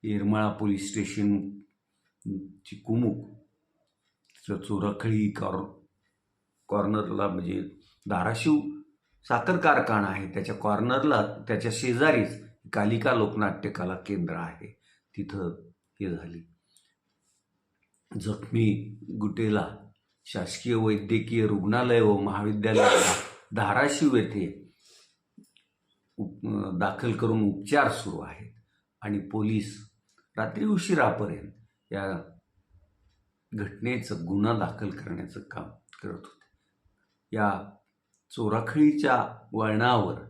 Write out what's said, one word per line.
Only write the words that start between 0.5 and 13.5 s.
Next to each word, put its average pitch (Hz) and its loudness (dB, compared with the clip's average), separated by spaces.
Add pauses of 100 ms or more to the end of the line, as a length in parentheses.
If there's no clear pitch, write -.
पोलीस 101 -2
स्टेशनची - -4
कुमक - -2 (920)
तिथं - -8
चोराखळी 107 0
कॉर-, - -8 (840)
कॉर्नरला, 101 0
म्हणजे 92 -4 (380)
धाराशिव 113 2 (680)
साखर 175 2
कारखाना 117 4
आहे, 98 -6
त्याच्या 101 -6
कॉर्नरला, 120 0
त्याच्या 113 0
शेजारीच 123 2 (420)
कालिका 113 2
लोकनाट्य 104 0